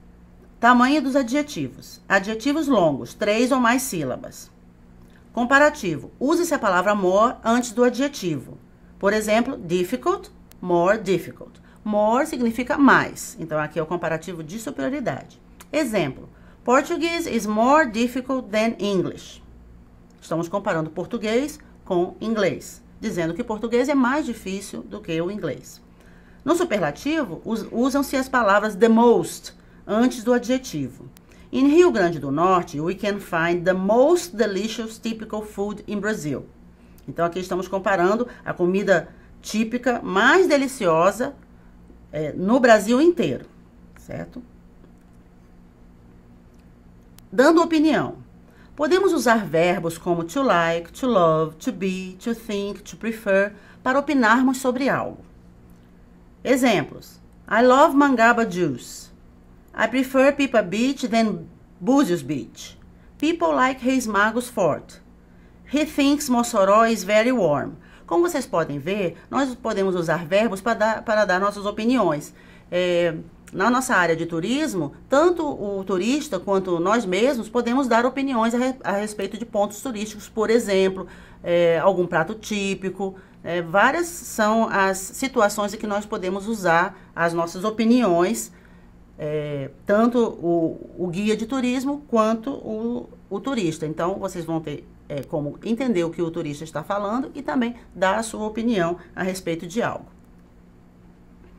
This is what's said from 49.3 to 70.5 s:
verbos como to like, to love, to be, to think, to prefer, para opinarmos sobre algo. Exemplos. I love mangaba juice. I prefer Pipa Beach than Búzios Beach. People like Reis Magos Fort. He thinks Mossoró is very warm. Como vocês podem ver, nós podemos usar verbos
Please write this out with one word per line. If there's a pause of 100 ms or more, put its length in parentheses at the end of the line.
verbos
como
to
like,
to
love,
to
be,
to
think,
to
prefer, (280)
para
opinarmos
sobre
algo. (1200)
Exemplos. (300)
I
love
mangaba
juice. (640)
I
prefer
Pipa
Beach
than (340)
Búzios
Beach. (380)
People
like
Reis
Magos
Fort. (720)
He
thinks
Mossoró
is
very
warm. (300)
Como
vocês
podem
ver, (140)
nós
podemos
usar
verbos